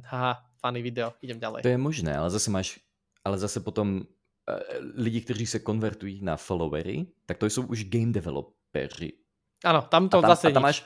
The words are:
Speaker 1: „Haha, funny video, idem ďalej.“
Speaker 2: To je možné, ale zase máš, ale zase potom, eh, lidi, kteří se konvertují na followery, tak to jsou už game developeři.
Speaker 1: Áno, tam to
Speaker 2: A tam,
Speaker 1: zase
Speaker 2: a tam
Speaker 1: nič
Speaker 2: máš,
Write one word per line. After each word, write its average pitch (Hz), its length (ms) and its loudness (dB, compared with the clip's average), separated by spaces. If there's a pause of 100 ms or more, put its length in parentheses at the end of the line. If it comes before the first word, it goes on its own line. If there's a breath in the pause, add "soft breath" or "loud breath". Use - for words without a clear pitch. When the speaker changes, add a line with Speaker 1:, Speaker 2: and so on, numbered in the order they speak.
Speaker 1:
„Haha, 123 500 -2
funny 123 240 -4
video, 117 400 -4
idem 120 240 -10
ďalej.“ 113 180 -4
Speaker 2:
To 123 140 4
je - 20 2
možné, 127 380 0
ale 78 160 0
zase 104 180 0
máš, 95 300 -2 (420)
ale 98 160 -2
zase 101 220 -2
potom, 98 480 0 (400)
eh, - 160 -2 (320)
lidi, 117 260 0
kteří 113 260 -4
se 110 120 -4
konvertují 104 640 -4
na 82 160 -2
followery, 85 640 -2 (240)
tak - 120 -6
to 107 80 2
jsou 127 200 0
už 110 180 -4
game 113 300 2
developeři. 76 1040 -6 (460)
Speaker 1:
Áno, 160 180 4
tam 170 240 4
to 185 120 6
Speaker 2:
A - 20 8
tam, 180 100 8
Speaker 1:
zase 170 160 4
Speaker 2:
a 160 40 6
tam 135 120 4
Speaker 1:
nič 139 60 4
Speaker 2:
máš, 147 180 0